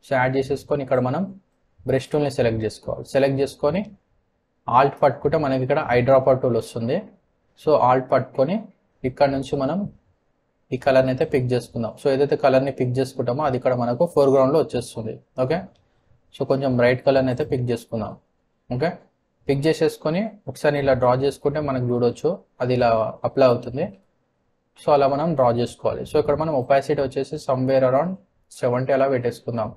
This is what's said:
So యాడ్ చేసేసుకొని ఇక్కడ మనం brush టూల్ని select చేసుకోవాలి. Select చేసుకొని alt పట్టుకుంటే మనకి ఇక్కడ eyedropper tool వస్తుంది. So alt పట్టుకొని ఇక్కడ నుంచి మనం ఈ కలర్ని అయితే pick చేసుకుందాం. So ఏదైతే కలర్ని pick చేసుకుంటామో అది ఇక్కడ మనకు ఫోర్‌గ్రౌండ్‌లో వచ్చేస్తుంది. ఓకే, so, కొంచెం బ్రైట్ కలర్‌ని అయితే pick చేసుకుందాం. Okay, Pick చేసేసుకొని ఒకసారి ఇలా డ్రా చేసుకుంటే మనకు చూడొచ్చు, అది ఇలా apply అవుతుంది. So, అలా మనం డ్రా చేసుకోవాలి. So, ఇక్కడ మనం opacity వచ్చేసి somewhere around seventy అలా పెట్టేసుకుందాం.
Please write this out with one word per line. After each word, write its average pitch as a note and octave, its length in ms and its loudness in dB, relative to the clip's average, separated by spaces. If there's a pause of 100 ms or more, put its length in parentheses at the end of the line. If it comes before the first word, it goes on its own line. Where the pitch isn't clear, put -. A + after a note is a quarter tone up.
So - 60 -10 (100)
యాడ్ C3 180 0
చేసేసుకొని C3+ 480 -4
ఇక్కడ B2+ 220 0
మనం D3 140 -2 (640)
brush C3 220 0
టూల్ని D3 280 0
select A#2 260 0
చేసుకోవాలి. - 480 -8
Select C3+ 300 2
చేసుకొని D3 400 -2 (880)
alt C3+ 340 4
పట్టుకుంటే C#3+ 420 0
మనకి C3 220 -2
ఇక్కడ C#3+ 140 0 (140)
eyedropper C3 480 4
tool B2 200 0
వస్తుంది. A#2+ 340 -6 (640)
So - 100 0 (180)
alt C3 260 2
పట్టుకొని C3+ 420 0 (460)
ఇక్కడ C3 340 0
నుంచి C3+ 260 -6
మనం D3+ 160 -2 (920)
ఈ C3 80 -6
కలర్ని C3 340 2
అయితే C3 200 0
pick B2+ 200 0
చేసుకుందాం. A#2 480 -4
So - 140 -2
ఏదైతే C#3 300 2
కలర్ని C3+ 340 4
pick B2 200 -2
చేసుకుంటామో C3 500 -2
అది B2+ 120 -2
ఇక్కడ B2+ 220 0
మనకు B2+ 320 0
ఫోర్‌గ్రౌండ్‌లో C#3 500 4
వచ్చేస్తుంది. A#2+ 500 -10 (300)
ఓకే, D3+ 140 -2 (760)
so, - 100 -6
కొంచెం C3+ 320 0
బ్రైట్ B2 260 4
కలర్‌ని C3+ 300 2
అయితే C#3 140 -2
pick B2+ 200 -4
చేసుకుందాం. A2+ 460 -6 (580)
Okay, C3 180 -2 (600)
Pick C#3 140 0
చేసేసుకొని D#3 600 0 (240)
ఒకసారి C#3+ 320 -2
ఇలా C#3 160 4
డ్రా B2 220 2
చేసుకుంటే C#3 460 -2
మనకు C3 260 -4
చూడొచ్చు, A#2+ 420 0 (280)
అది B2+ 160 -2
ఇలా B2 160 2 (320)
apply C3 260 2
అవుతుంది. B2 360 -2 (960)
So, - 120 -4
అలా C#3 160 4
మనం C#3+ 260 -2
డ్రా C3 180 2
చేసుకోవాలి. A#2 520 -4
So, B2+ 140 -4
ఇక్కడ D3 200 0
మనం D#3 160 -2
opacity C#3 480 0
వచ్చేసి C3+ 380 -6
somewhere C3 440 0
around C#3 280 2 (400)
seventy B2+ 400 -2
అలా C3+ 160 2
పెట్టేసుకుందాం. A#2+ 680 -4